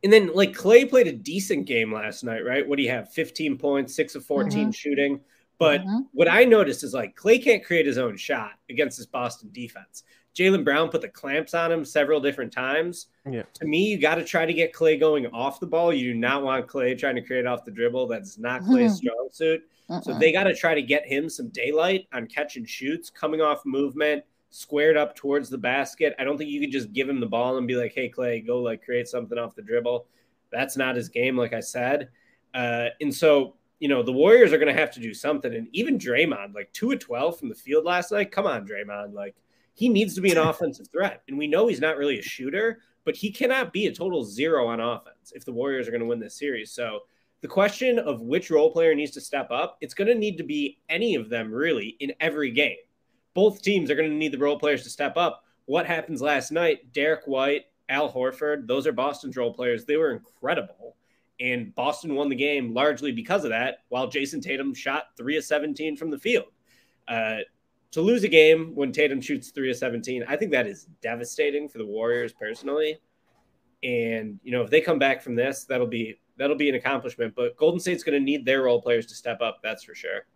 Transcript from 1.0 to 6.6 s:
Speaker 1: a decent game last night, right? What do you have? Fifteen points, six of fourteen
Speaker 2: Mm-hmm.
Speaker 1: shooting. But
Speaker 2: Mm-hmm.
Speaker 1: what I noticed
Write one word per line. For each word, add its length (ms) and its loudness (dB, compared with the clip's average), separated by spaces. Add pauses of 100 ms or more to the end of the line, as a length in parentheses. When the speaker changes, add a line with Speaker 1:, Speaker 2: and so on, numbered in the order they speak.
Speaker 1:
a 60 -2
decent 540 -4
game 260 0
last 300 -8
night, 200 -4
right? 240 0
What 100 0
do 60 2
you 60 0
have? 240 -6
Fifteen 460 -4
points, 340 0
six 220 -2
of 100 -14
fourteen 380 0
Speaker 2:
Mm-hmm. 80 0
Speaker 1:
shooting. 480 -2 (400)
But 220 4
Speaker 2:
Mm-hmm. 180 -2 (140)
Speaker 1:
what 140 4
I 160 8
noticed 400 6